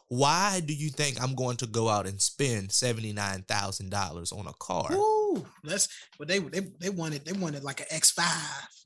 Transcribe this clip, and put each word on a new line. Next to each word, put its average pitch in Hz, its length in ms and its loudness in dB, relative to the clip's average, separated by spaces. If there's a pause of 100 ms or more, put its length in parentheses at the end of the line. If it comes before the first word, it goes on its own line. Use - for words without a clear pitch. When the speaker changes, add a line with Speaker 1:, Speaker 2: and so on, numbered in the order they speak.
Speaker 1:
why 170 520 4
do 156 140 -2
you 151 160 -2
think 135 300 0
I'm 131 140 0
going 127 240 0
to 123 80 -2
go 113 220 2
out 104 180 2
and 98 140 -6
spend 110 520 0
seventy-nine 104 720 0
thousand 98 460 -2
dollars 87 400 -2
on 101 160 -8
a 78 80 -10
car? - 380 -2
Speaker 2:
Ooh, 415 540 2 (180)
that's 175 240 0 (300)
what 147 100 -8
they, 190 120 4
they, 156 200 -4
they 185 300 -6
wanted. 160 340 -4
They 160 80 -6
wanted, 156 320 -2
like, 139 160 -6
an 143 100 -10
X 156 200 4
five. 160 580 0 (180)